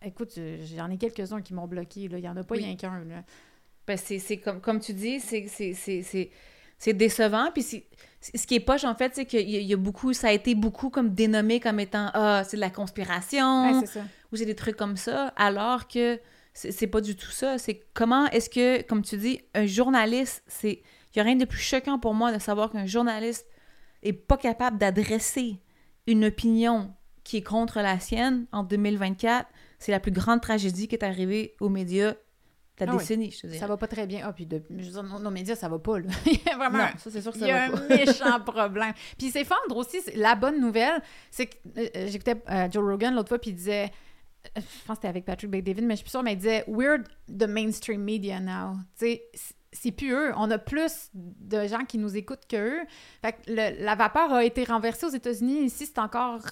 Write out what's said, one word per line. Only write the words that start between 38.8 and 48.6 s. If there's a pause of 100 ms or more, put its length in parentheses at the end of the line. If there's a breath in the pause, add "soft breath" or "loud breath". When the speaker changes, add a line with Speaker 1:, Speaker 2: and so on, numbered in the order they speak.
Speaker 1:
Puis
c'est
fendre
aussi.
C'est,
la
bonne
nouvelle, (280 loud breath)
c'est
que, (220)
euh, (100)
euh,
j'écoutais, (140)
euh,
Joe
Rogan
l'autre
fois,
puis
il
disait, (640 soft breath)
euh,
je (260)
pense
que
c'était
avec
Patrick
Bet-David,
mais
je
suis
plus
sûre,
mais
il
disait, «
We're (280)
the
mainstream
media
now. » (240)